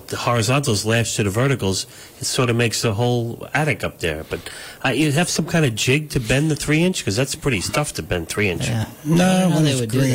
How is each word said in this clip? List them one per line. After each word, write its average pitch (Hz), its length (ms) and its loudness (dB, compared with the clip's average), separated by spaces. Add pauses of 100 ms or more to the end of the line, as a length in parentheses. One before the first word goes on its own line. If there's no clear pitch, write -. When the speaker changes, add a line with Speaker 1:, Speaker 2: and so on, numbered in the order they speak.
Speaker 1:
the - 100 -6
horizontals 120 680 0
lashed 113 320 0
to 113 60 2
the 101 60 0
verticals. 104 560 0 (360)
It - 40 -10
sort 123 240 0
of 117 60 2
makes 117 260 0
the 117 120 2
whole 120 600 0
attic 143 300 0
up - 160 -6
there. 78 300 -4
But 80 100 -6 (460)
uh, 135 40 2
you 143 220 2
have 170 180 2
some 170 160 0
kind 160 200 2
of 113 100 0
jig 147 360 0
to 139 100 -2
bend 135 280 2
the 147 60 0
three 151 260 0
inch, 180 220 0
'cause 98 140 -2
that's 139 180 -2
pretty 120 260 -2
tough - 340 -2
to 90 80 -6
bend 85 260 -4
three 104 200 0
inch. 85 200 -2
Speaker 2:
Yeah. 113 160 0 (180)
Speaker 3:
No, 170 220 4
Speaker 2:
I 185 160 4
don't 175 80 4
know 147 80 4
Speaker 3:
when 156 80 4
Speaker 2:
they 143 60 4
Speaker 3:
it's 131 100 0
Speaker 2:
would 110 100 -2
do 127 80 2
Speaker 3:
green. 135 160 4